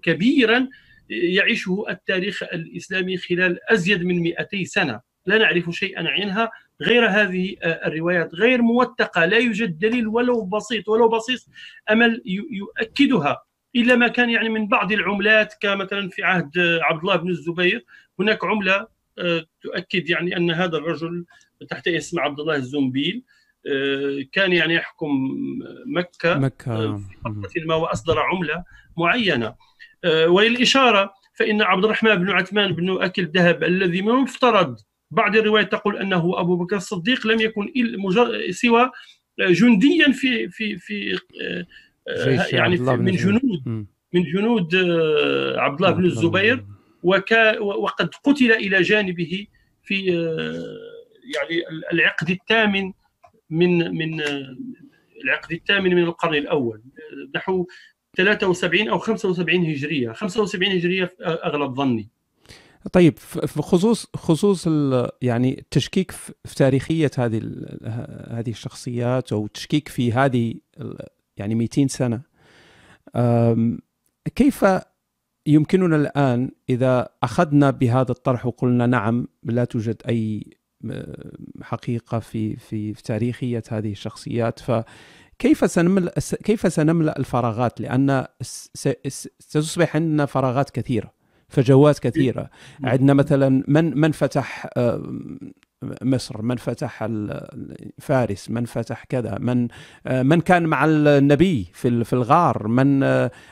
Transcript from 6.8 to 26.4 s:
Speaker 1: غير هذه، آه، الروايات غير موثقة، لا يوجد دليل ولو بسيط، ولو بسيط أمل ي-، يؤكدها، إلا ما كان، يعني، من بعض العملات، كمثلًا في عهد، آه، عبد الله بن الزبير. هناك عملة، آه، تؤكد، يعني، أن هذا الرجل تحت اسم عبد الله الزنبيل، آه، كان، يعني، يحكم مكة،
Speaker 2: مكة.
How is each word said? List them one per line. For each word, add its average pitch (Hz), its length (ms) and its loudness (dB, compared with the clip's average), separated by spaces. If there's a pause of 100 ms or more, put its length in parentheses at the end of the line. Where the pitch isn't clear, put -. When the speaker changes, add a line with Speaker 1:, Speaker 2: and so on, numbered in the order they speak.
Speaker 1:
غير 220 280 4
هذه، 185 540 0
آه، 170 240 -4
الروايات 165 480 -2
غير 233 260 2
موثقة، 233 640 2
لا 208 120 2
يوجد 220 420 0
دليل 220 280 0
ولو 233 380 0
بسيط، 208 440 -4
ولو 226 200 4
بسيط 226 300 -2 (520)
أمل 226 340 4
ي-، 185 260 -6
يؤكدها، 202 920 0 (320)
إلا 247 200 4
ما 240 120 4
كان، 240 220 0
يعني، 226 200 0
من 220 180 -2
بعض 202 240 0
العملات، 208 720 2
كمثلًا 196 480 -4
في 196 140 -10
عهد، 170 340 0
آه، 170 240 2
عبد 156 200 0
الله 190 140 0
بن 175 140 -2
الزبير. 175 560 -2 (340)
هناك 214 260 0
عملة، 196 420 0 (320)
آه، 170 260 -2 (160)
تؤكد، 175 480 -6
يعني، 170 280 -2
أن 170 140 0
هذا 165 260 -2
الرجل 165 480 -8 (440)
تحت - 180 -8
اسم 170 320 -4
عبد 143 200 -4
الله 156 160 -2
الزنبيل، 143 680 -2 (440)
آه، 139 640 -4
كان، 190 220 2
يعني، 165 200 2
يحكم - 360 -4 (840)
مكة، 175 440 -2
Speaker 2:
مكة. 131 360 -4